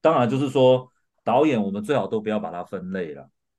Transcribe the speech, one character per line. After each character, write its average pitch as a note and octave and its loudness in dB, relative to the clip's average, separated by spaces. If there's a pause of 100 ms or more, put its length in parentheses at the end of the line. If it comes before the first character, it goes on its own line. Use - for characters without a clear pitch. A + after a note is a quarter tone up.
当 D#3+ 4
然 B2 2
就 B2+ -2
是 C#3 -2
说， B2+ 4 (320)
导 C3 2
演 B2 2
我 G2+ -4
们 G2 -6
最 C3+ -2
好 G2+ -2
都 A2+ -4
不 G#2 -6
要 G#2+ -2
把 F2 -8
它 F2 -10
分 F#2 -12
类 F2 -8
啦。 C#2 -18 (340)